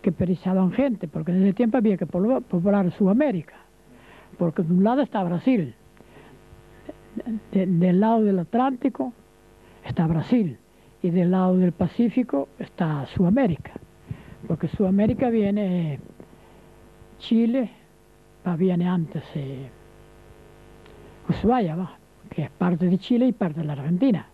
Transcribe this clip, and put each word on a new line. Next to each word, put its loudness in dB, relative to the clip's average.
que 0
precisaban 0
gente, -2
porque -6
en 2
ese 2
tiempo 0
había 2
que -4
poblar, -2
poblar 0
Sudamérica, 0
porque -2
de 0
un 4
lado 2
está -2
Brasil, 0
de, 0
del 2
lado 2
del 2
Atlántico -2
está -2
Brasil, 0
y 0
del 2
lado 2
del 4
Pacífico -2
está -4
Sudamérica, 0
porque -4
Sudamérica 0
viene 0
Chile, 0
va, -2
viene 2
antes, -2
eh, -8
Ushuaia, 0
va, -8
que -6
es -8
parte 0
de 2
Chile 0
y 2
parte -4
de -4
la -4
Argentina 0